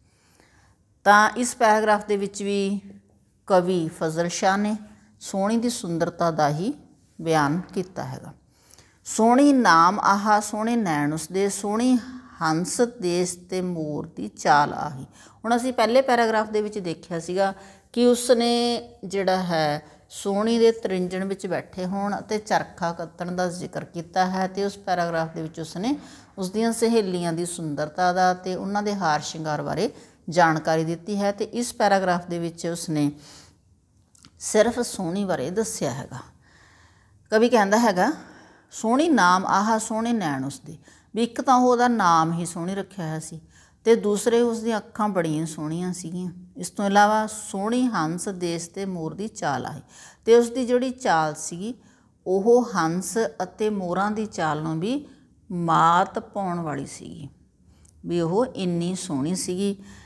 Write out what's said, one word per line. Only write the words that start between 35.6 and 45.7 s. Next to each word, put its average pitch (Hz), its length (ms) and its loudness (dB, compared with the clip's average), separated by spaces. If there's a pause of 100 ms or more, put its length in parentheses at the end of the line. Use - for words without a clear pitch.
ਹੈਗਾ। 127 280 -10 (1120)
ਕਵੀ 220 180 4
ਕਹਿੰਦਾ 214 300 4
ਹੈਗਾ, 208 340 4 (580)
"ਸੋਹਣੀ 262 380 0
ਨਾਮ 190 380 4
ਆਹਾ, 214 320 2
ਸੋਹਣੇ 226 340 -4
ਨੈਣ 147 320 -2
ਉਸਦੇ", 143 340 -12 (360)
ਵੀ 220 80 0
ਇੱਕ 240 180 -4
ਤਾਂ 269 140 4
ਉਹਦਾ 247 340 4
ਨਾਮ 170 440 4
ਹੀ 170 140 -4
ਸੋਹਣੀ 170 280 -6
ਰੱਖਿਆ 190 320 -8
ਹੋਇਆ 156 140 -6
ਸੀ 160 200 -14 (440)
ਤੇ 226 120 8
ਦੂਸਰੇ 208 440 0
ਉਸਦੀਆਂ 226 380 0
ਅੱਖਾਂ 214 300 -4
ਬੜੀਆਂ 165 380 -2
ਸੋਹਣੀਆਂ 160 460 -6